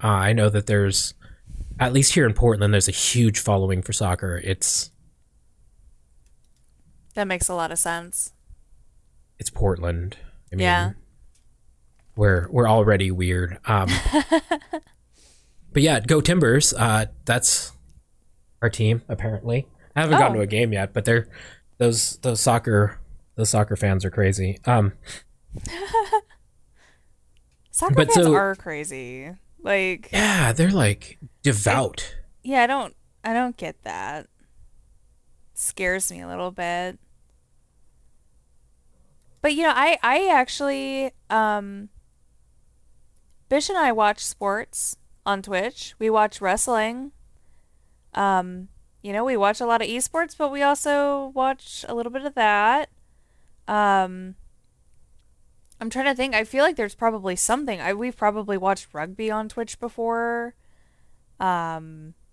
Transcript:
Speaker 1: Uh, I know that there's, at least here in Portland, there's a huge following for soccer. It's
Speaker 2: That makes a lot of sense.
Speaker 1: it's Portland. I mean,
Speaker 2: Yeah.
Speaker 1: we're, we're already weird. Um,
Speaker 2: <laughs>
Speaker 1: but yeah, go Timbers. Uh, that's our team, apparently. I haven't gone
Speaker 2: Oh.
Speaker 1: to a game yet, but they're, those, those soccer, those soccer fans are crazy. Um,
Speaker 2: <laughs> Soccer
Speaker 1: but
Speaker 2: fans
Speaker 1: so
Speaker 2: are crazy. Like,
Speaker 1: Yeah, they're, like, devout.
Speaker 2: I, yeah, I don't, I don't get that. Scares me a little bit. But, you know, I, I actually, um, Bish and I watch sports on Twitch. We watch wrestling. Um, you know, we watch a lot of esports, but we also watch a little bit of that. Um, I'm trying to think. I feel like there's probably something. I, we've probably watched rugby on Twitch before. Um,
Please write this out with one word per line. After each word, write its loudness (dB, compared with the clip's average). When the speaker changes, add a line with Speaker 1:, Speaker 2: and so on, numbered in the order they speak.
Speaker 1:
Uh, 0
I 4
know 4
that 0
there's, 2
at 0
least 4
here 4
in 4
Portland, 4
there's 4
a -2
huge 2
following 2
for -8
soccer. -2
It's -2
Speaker 2:
That -2
makes -2
a -6
lot -4
of -4
sense. -6
Speaker 1:
it's -10
Portland. -2
I -8
mean, -2
Speaker 2:
Yeah. 2
Speaker 1:
we're, 2
we're 2
already 4
weird. -2
Um, 2
Speaker 2:
<laughs> -4
Speaker 1:
but 4
yeah, 4
go 2
Timbers. 4
Uh, 2
that's 0
our 2
team, 0
apparently. -4
I 0
haven't 4
gone 6
Speaker 2:
Oh. -2
Speaker 1:
to 2
a 2
game 0
yet, -2
but -2
they're, 2
those, 0
those -2
soccer, 2
those 0
soccer 2
fans 0
are -4
crazy. 0
Um, 4
Speaker 2:
<laughs> -12
Soccer 0
Speaker 1:
but 4
Speaker 2:
fans 8
Speaker 1:
so 6
Speaker 2:
are 2
crazy. -12
Like, -2
Speaker 1:
Yeah, 2
they're, 2
like, 0
devout. 0
Speaker 2:
I, -10
yeah, 2
I 4
don't, -4
I -4
don't -2
get -12
that. -10
Scares -4
me -14
a -14
little -8
bit. -6
But, 0
you 0
know, 4
I, 2
I 2
actually, -2
um, -2
Bish 0
and -2
I 4
watch 0
sports -6
on -2
Twitch. -6
We 0
watch 0
wrestling. -2
Um, -2
you -10
know, -2
we 0
watch 2
a -2
lot 2
of -4
esports, -4
but -2
we -6
also 0
watch -4
a -8
little -6
bit -8
of -10
that. 2
Um, 0
I'm -10
trying -4
to 2
think. -2
I 2
feel 0
like 2
there's -6
probably -2
something. -2
I, -2
we've -6
probably -2
watched -2
rugby -6
on -6
Twitch -10
before. -4
Um, -4